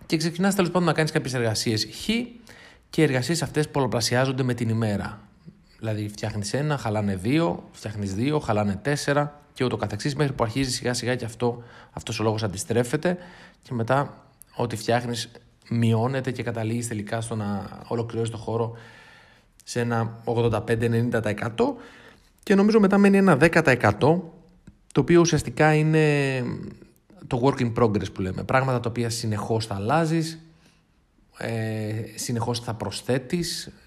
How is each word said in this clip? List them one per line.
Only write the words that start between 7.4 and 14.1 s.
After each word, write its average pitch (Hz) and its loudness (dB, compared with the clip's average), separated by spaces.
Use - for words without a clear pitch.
φτιάχνεις 101 -8
δύο, 143 0
χαλάνε 104 0
τέσσερα 143 0
και - -2
ούτω 113 0
καθεξής, 107 -4
μέχρι 139 0
που - -2
αρχίζει 123 -2
σιγά 123 -2
σιγά 120 -2
και 120 -6
αυτό, 120 -4
αυτός 117 -8
ο - -2
λόγος 107 0
αντιστρέφεται 123 -2
και - -10
μετά 131 -2